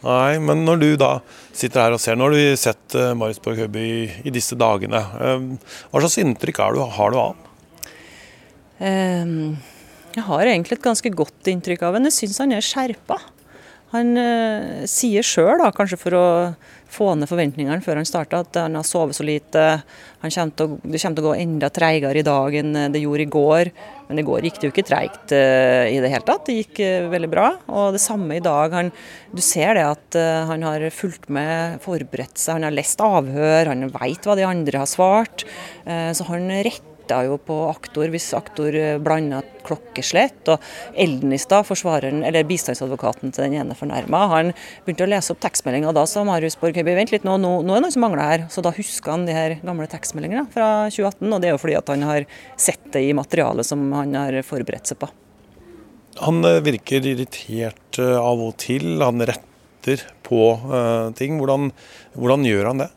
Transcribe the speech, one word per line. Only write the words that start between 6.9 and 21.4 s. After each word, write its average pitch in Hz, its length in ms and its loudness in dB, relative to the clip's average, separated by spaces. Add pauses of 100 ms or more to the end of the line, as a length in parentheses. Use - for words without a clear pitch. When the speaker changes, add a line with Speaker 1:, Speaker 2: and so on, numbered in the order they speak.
Speaker 1:
du 127 60 0
av 117 180 2
ham? - 100 -20 (1300)
Speaker 2:
Ehm, 175 760 -2 (580)
jeg 233 80 -4
har 170 240 0
egentlig 208 300 0
et - 40 -14
ganske 233 300 0
godt 165 400 -4
inntrykk 175 320 -4
av 175 140 0
ham. 254 100 4
Jeg 311 80 2
synes 202 240 -2
han 269 160 2
er 214 80 -2
skjerpa. - 540 -4 (720)
Han, 240 240 2
eh, 226 720 -2
sier 233 400 0
selv 202 340 4
da, 277 120 4
kanskje 185 280 -2
for 202 160 -2
å 180 100 6 (640)
få 190 280 0
ned 147 100 -2
forventningene 156 560 -2
før 165 160 -2
han 160 60 -4
startet, 165 340 -2
at - 220 -6
han 160 140 -2
har 156 80 -4
sovet 160 340 0
så 151 80 -6
lite. 156 580 2 (380)
Han 160 100 -6
kommer 160 240 -2
til 160 120 0
å, 147 120 -6
det 156 220 -6
kommer 160 160 -2
til 156 80 -2
å - 20 4
gå 151 140 0